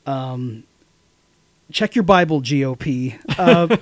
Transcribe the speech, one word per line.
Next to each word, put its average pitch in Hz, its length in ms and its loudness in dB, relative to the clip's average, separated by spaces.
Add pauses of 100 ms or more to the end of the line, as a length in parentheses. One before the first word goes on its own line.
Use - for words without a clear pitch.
Um, 127 580 -8 (1040)
check - 240 -4
your 240 80 2
Bible, 175 380 4
G 135 240 -2
O 131 100 -4
P. 127 420 -6 (220)
Uh, 170 420 4